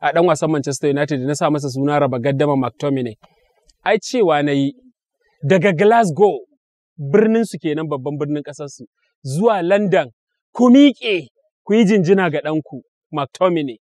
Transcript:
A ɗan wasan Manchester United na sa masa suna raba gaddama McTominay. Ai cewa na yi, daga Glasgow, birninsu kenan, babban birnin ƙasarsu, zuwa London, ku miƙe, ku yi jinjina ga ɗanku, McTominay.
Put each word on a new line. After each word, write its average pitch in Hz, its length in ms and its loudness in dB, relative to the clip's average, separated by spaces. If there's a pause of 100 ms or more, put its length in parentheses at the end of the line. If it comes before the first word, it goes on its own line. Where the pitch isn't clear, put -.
A 143 120 -2
ɗan 170 140 2
wasan 160 240 0
Manchester 147 400 -2
United 143 300 -2
na 139 140 -4
sa 156 160 -2
masa 143 200 -2
suna 139 300 -2
raba 131 180 -2
gaddama 139 380 0
McTominay. 131 580 -4 (720)
Ai 208 140 0
cewa 175 440 0
na 147 100 0
yi, 139 200 -2 (680)
daga 185 300 2
Glasgow, 190 680 2 (580)
birninsu 214 640 0
kenan, 156 260 -4
babban 147 300 -6
birnin 147 240 -6
ƙasarsu, 143 420 -16 (400)
zuwa 180 380 0
London, 180 480 0 (420)
ku 247 180 4
miƙe, 240 560 4 (380)
ku 196 100 -2
yi 226 100 6
jinjina 190 460 2
ga 147 100 -4
ɗanku, 151 400 -6 (320)
McTominay. 151 640 -2 (120)